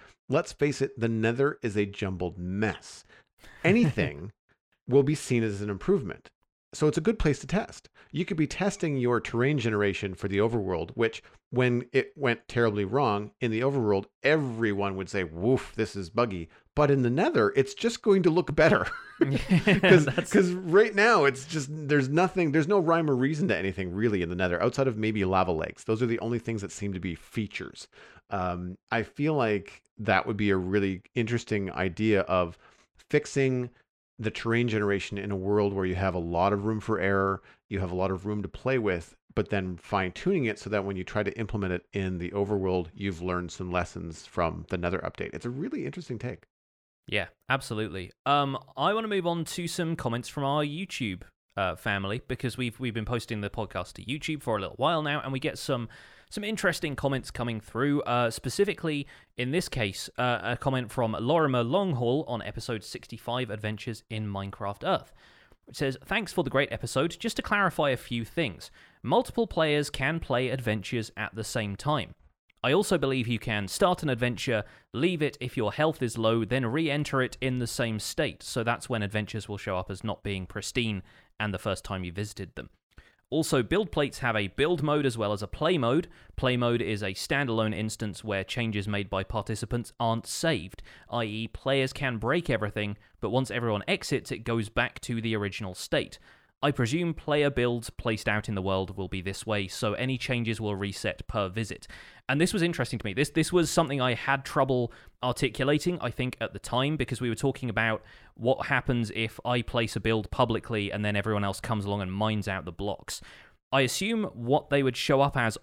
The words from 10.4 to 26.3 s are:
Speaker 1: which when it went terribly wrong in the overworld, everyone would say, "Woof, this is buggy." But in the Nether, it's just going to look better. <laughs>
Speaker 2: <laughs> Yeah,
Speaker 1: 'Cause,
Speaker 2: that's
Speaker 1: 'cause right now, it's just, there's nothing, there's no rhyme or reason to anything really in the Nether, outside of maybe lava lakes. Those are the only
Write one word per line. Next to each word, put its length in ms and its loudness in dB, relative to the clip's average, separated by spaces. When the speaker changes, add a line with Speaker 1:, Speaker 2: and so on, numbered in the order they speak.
Speaker 1:
which 300 0
when 420 4
it 240 2
went 320 0
terribly 380 2
wrong 460 2
in 100 2
the 80 0
overworld, 460 2
everyone 720 2
would 140 -6
say, 160 0
"Woof, 500 2
this 220 -2
is 120 -6
buggy." 380 0
But 160 4
in 140 6
the 60 4
Nether, 480 4
it's 160 2
just 280 -2
going 220 6
to 60 6
look 260 2
better. 400 6
<laughs> 140 -14
Speaker 2:
<laughs> 100 4
Yeah, 140 6
Speaker 1:
'Cause, 260 8
Speaker 2:
that's 260 -2
Speaker 1:
'cause 220 6
right 420 4
now, 300 6
it's 200 2
just, 240 -4
there's 400 2
nothing, 440 4
there's 160 4
no 100 6
rhyme 320 4
or 40 4
reason 340 2
to 80 4
anything 360 -2
really 280 2
in 80 0
the 60 -2
Nether, 280 2
outside 240 2
of 100 -2
maybe 280 2
lava 260 4
lakes. 320 -4
Those 180 0
are 60 2
the 120 0
only 200 -2